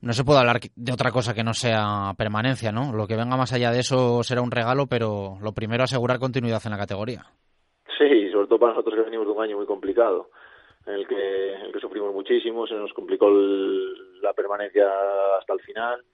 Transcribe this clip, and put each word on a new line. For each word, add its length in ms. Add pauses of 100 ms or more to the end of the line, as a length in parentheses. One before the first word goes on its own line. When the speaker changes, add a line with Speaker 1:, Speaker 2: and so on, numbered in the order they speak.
Speaker 1:
no 100
se 120
puede 140
hablar 200 (160)
de 160
otra 200
cosa 220
que 100
no 100
sea 640
permanencia, 540
¿no? 200
Lo 160
que 80
venga 220
más 160
allá 180
de 80
eso 420
será 200
un 100
regalo, 340
pero 560
lo 120
primero, 300
asegurar 360
continuidad 460
en 60
la 60
categoría. 480 (720)
Speaker 2:
Sí, 340
sobre 160
todo 120
para 140
nosotros 220
que 140
venimos 160
de 60
un 100
año 160
muy 80
complicado, 640 (560)
en 100
el 120
que, 460
en 80
el 100
que 80
sufrimos 340
muchísimo, 540
se 80
nos 160
complicó 380
el, 920
la 120
permanencia 520 (540)
hasta 140
el 80
final 420 (100)